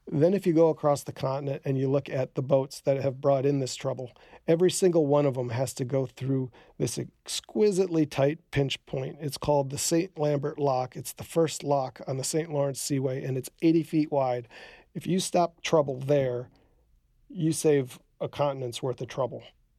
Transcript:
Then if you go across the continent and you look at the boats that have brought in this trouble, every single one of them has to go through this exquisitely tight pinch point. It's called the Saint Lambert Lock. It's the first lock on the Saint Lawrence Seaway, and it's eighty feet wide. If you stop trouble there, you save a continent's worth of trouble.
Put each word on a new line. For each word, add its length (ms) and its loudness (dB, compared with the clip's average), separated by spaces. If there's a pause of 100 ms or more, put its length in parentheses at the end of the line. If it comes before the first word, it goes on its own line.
Then 240 4
if 140 -2
you 60 4
go 160 6
across 340 0
the 100 -12
continent 520 -6
and 120 0
you 120 0
look 200 0
at 260 -4
the 60 -2
boats 400 0
that 200 2
have 180 -2
brought 260 2
in 140 2
this 160 -4
trouble, 360 -6 (360)
every 240 4
single 340 4
one 200 4
of 80 2
them 160 -4
has 240 -2
to 120 -4
go 200 0
through 460 -4 (260)
this 200 -4
exquisitely 1080 0
tight 340 0 (120)
pinch 340 -2
point. 340 -8
It's 180 -8
called 320 0
the 80 -8
Saint 400 -2
Lambert 400 -2
Lock. 380 -2
It's 160 -12
the 140 -14
first 380 -2
lock 440 -2
on 80 -4
the 80 -4
Saint 280 -4
Lawrence 280 -2
Seaway, 440 -2
and 140 -4
it's 120 -8 (120)
eighty 220 4
feet 260 0
wide. 380 0 (460)
If 120 -10
you 140 0
stop 420 0
trouble 360 2
there, 520 0 (800)
you 220 -2
save 480 0 (220)
a 80 -6
continent's 520 -4
worth 200 -6
of 60 -8
trouble. 360 -6 (360)